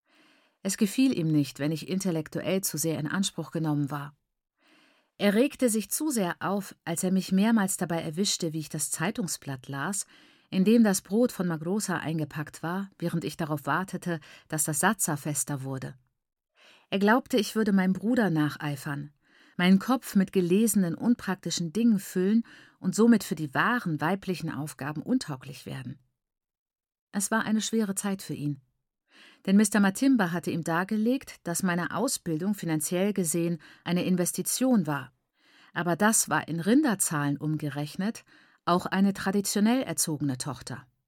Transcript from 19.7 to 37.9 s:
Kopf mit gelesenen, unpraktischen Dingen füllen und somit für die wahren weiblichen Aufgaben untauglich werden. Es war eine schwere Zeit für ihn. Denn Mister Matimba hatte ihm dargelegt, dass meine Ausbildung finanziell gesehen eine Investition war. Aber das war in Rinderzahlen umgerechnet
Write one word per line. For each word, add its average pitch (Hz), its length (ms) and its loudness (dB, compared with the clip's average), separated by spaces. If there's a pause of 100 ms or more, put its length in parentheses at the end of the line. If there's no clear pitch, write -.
Kopf - 380 -2
mit 190 160 4
gelesenen, 190 640 2
unpraktischen 180 760 -2
Dingen 226 260 4
füllen 196 440 2 (360)
und 180 160 -2
somit 226 280 6
für - 120 -6
die 151 200 -6
wahren 175 460 0
weiblichen 175 500 -2
Aufgaben 151 520 -8
untauglich 139 640 -4
werden. 135 320 -10 (1120)
Es 202 180 -4
war 220 140 0
eine 214 160 2
schwere 202 340 -2
Zeit 196 280 -4
für 151 120 -8
ihn. 147 260 -4 (840)
Denn 196 100 6
Mister 214 220 6
Matimba 202 540 4
hatte 175 180 -4
ihm 165 140 -2
dargelegt, 214 800 0
dass 170 180 -2
meine 175 320 0
Ausbildung 185 600 -2
finanziell 175 580 0
gesehen 170 460 -2 (260)
eine 175 200 0
Investition 185 840 2
war. 139 260 -4 (600)
Aber 170 240 0
das 208 340 2
war 151 180 0
in 165 120 -4
Rinderzahlen 185 760 2
umgerechnet 147 880 -4 (400)